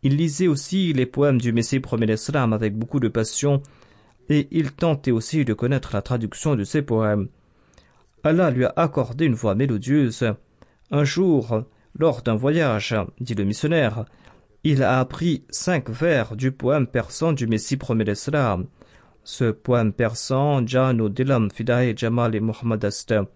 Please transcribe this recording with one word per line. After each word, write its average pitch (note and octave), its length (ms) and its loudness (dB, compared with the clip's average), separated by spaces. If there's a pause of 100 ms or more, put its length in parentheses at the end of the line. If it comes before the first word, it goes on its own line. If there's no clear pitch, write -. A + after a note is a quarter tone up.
Il C#3 120 2
lisait E3 320 0
aussi E3+ 440 0
les B2+ 140 2
poèmes C3+ 340 2
du A#2+ 120 0
Messie A#2 280 0
premier A#2 260 -2
l'Islam A#2 460 0
avec G#2+ 240 -2
beaucoup A#2+ 240 -4
de A#2 80 0
passion C#3 520 0 (680)
et D3 240 2
il D3+ 200 0
tentait D3 380 0
aussi B2+ 340 0
de A#2 80 -2
connaître A#2+ 420 -2
la G2+ 60 0
traduction B2 540 -2
de G#2+ 80 0
ces D3 180 0
poèmes. A2 480 0 (960)
Allah D#3+ 280 4
lui B2 140 2
a - 120 0
accordé C#3+ 500 0
une B2+ 80 4
voix G#2+ 220 0
mélodieuse. B2 760 0 (600)
Un C#3+ 120 2
jour, C#3 600 2 (340)
lors C#3 240 0
d'un A2+ 140 0
voyage, C3 580 0 (260)
dit A#2+ 140 -6
le G2+ 100 -2
missionnaire, A2+ 600 0 (580)
il C3+ 220 4
a B2+ 160 4
appris D#3 500 -2
cinq - 400 -2
vers A#2+ 460 0
du C3 160 0
poème C3+ 340 0
persan D#3 460 -2
du C3 160 -2
Messie A2 280 0
premier A2+ 280 -2
l'Islam. G#2+ 640 -2 (580)
Ce - 260 -2
poème A2+ 420 0
persan, C3 760 0
Janu B2+ 440 2
Dilam B2 400 0
Fidae A#2+ 460 0
Jamal A2+ 440 0
Muhammad A2 440 -2
Ast. - 280 -2 (240)